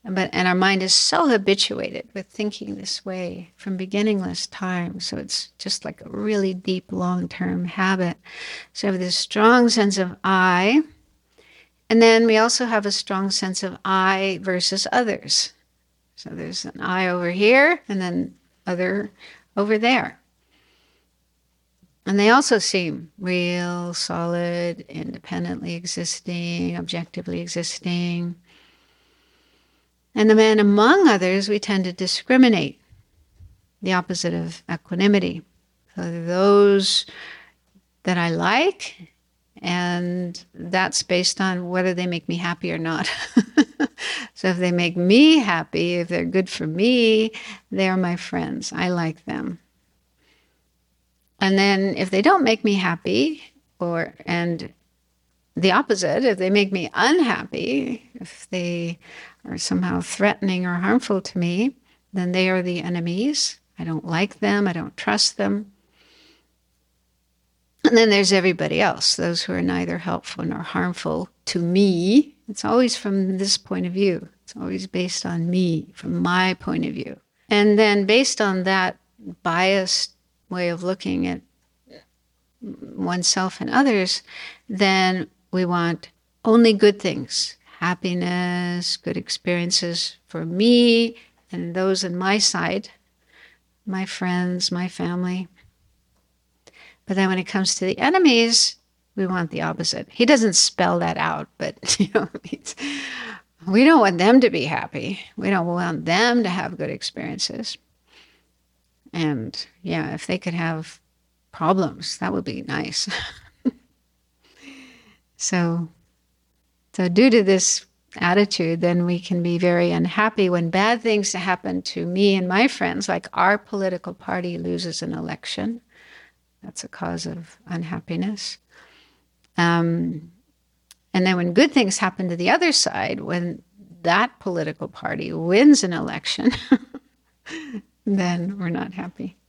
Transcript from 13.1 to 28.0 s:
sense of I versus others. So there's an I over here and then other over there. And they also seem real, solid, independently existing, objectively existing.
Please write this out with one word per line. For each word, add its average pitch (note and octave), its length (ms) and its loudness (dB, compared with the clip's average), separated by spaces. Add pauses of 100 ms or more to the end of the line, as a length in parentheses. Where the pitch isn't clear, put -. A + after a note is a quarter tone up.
sense F#3+ 320 -4
of F3+ 200 -8
I F#3+ 600 0
versus F#3 480 -2
others. - 600 -2 (640)
So - 140 -18
there's E3 360 -10
an - 140 -16
I F#3 300 -2
over F3 220 -2
here C4 560 4
and G3 120 -4
then F3+ 360 -4 (320)
other F#3 440 -4 (460)
over G#3+ 220 0
there. A#3+ 400 0 (1900)
And G3 140 0
they G#3 100 6
also B3+ 280 4
seem E3+ 640 -4
real, F3 720 -4
solid, F3 960 -4
independently F3 840 -8
existing, F3 1000 -6
objectively E3+ 680 -8
existing. F3 960 -6 (1800)